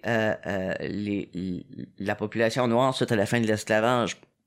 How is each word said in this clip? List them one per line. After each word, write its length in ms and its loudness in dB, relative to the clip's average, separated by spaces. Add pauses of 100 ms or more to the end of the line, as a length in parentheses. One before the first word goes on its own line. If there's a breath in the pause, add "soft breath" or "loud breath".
euh, 280 2 (120)
euh, 340 -2
les, 540 -4
les, 320 -6 (320)
la 160 -2
population 520 0
noire 280 2
suite 180 0
à 40 4
la 100 4
fin 140 2
de 60 2
l'esclavage 720 2 (300)